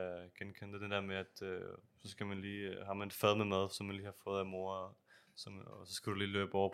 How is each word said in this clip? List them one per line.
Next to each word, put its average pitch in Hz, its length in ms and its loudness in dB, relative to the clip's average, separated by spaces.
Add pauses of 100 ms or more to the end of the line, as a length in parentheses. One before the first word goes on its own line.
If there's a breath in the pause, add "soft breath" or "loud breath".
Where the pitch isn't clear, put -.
(380)
genkende 101 340 -8
det, 101 80 -6
den 101 100 -4
der 101 100 4
med, 95 160 0
at, - 260 -6
øh, 92 180 -2 (420)
så 107 60 -12
skal 101 180 -6
man 98 140 -2
lige, 101 300 -4
øh, 95 160 -8
har 98 80 -2
man 101 120 0
et 98 60 -8
fad 104 240 8
med 110 80 4
mad, 98 240 4
som - 180 -6
man 98 100 -4
lige 98 80 -6
har 101 100 -8 (100)
fået 98 160 2
af 95 60 0
mor, 95 500 -6 (380 loud breath)
som, 98 320 -10
og 101 200 -14
så 95 80 -8
skal - 180 -2
du 98 60 0
lige 98 140 2
løbe 98 220 2
over 98 200 6